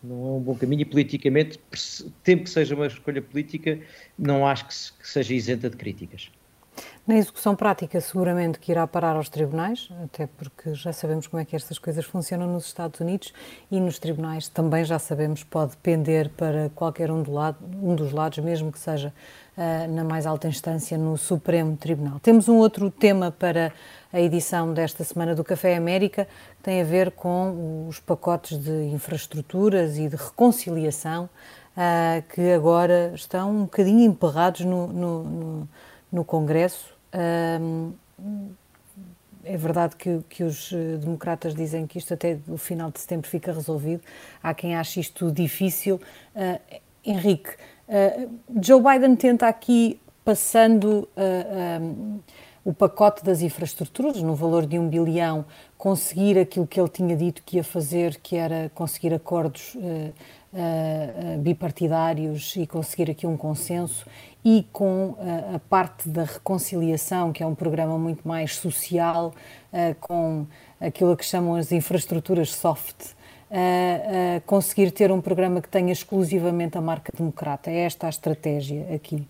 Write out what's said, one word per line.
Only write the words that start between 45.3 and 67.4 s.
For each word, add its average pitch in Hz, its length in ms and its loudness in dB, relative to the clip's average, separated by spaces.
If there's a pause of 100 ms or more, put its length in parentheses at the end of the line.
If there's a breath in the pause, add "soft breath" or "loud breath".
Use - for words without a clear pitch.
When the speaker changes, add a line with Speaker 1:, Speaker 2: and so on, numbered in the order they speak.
Speaker 2:
difícil. 180 680 0 (340 loud breath)
Ah, 185 240 -4 (460)
Henrique, 196 460 2 (380 loud breath)
ah, 202 380 2 (360)
Joe 254 180 10
Biden 262 360 8
tenta 240 320 6
aqui, 233 520 4 (240)
passando, 214 840 6 (100)
ah, 196 40 -6 (600)
ah, 208 380 -6 (440 loud breath)
o 190 80 0
pacote 208 500 4
das 170 200 2
infraestruturas, 180 800 -4
no 160 120 0
valor 165 300 2
de 156 140 -2
um 170 100 0
bilhão, 165 560 0 (320 loud breath)
conseguir 196 600 2
aquilo 180 280 2
que - 140 -2
ele 170 80 4
tinha 175 260 0
dito 160 300 -2
que - 140 -4
ia 160 60 0
fazer, 170 580 -2
que - 140 -6
era 160 380 -2
conseguir 165 380 -4
acordos, 160 640 -4
eh, 160 340 -6 (460 loud breath)
eh, 160 540 -2 (240)
eh, - 40 -4
bipartidários 156 1160 -2
e 170 100 -2
conseguir 160 440 -4
aqui 156 160 -6
um 160 100 -2
consenso, 165 680 -6 (360 loud breath)
e 220 300 6
com, 190 480 0
eh, 175 360 -6
a - 20 -4
parte - 500 0
da 160 160 -2
reconciliação, 170 1080 -2
que 156 100 -6